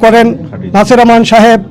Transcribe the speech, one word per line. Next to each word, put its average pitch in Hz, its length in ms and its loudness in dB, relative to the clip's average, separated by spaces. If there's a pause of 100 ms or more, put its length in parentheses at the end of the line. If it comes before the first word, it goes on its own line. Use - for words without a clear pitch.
করেন। 226 240 2 (480)
নাসের 214 240 0
রহমান 233 320 2
সাহেব 226 280 2 (120)